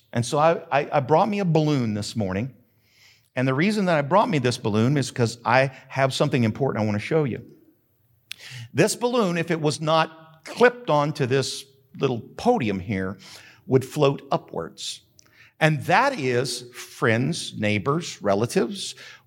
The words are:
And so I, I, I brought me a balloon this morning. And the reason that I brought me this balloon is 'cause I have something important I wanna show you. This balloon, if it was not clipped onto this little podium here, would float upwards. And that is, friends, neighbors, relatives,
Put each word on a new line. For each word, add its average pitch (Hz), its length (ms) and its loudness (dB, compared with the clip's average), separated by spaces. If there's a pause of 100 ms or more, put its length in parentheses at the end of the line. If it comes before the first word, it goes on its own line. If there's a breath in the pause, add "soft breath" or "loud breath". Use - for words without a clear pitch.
(140)
And 117 100 -2
so 147 140 -2
I, 165 240 2 (100)
I, 139 260 0
I - 20 4
brought 156 280 4
me 202 120 -2
a 202 60 -2
balloon 151 500 2
this 101 200 -6
morning. 104 380 -4 (840 soft breath)
And 131 120 0
the 131 80 0
reason 202 300 0
that 170 120 2
I 143 60 0
brought 190 260 2
me 165 80 0
this 123 220 0
balloon 113 360 2
is 131 140 -2
'cause 117 340 -2
I 131 280 2 (160 loud breath)
have 131 260 -2
something 143 300 0
important 113 400 0
I - 20 2
wanna 104 140 0
show 156 240 0
you. 113 180 -6 (1300 loud breath)
This 202 240 2
balloon, 233 400 0
if 165 140 -2
it 165 100 -2
was 151 220 -2
not 160 640 -2
clipped 233 480 2
onto 147 340 0
this 131 380 -2 (340)
little 131 220 0
podium 123 600 -2
here, 95 380 -6 (480 loud breath)
would 127 200 2
float 143 440 0
upwards. - 720 -8 (580 soft breath)
And 156 260 2
that 233 340 2
is, 127 540 -2
friends, 127 840 0
neighbors, 110 640 -2
relatives, 123 720 0 (340 loud breath)